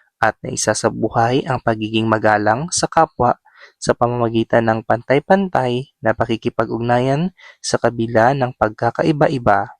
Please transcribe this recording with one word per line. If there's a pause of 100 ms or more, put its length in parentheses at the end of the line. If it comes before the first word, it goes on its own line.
(220)
at
naisasabuhay
ang
pagiging
magalang
sa
kapwa (340)
sa
pamamagitan
ng
pantay-pantay (100)
na
pakikipag-ugnayan (260)
sa
kabila
ng
pagkakaiba-iba.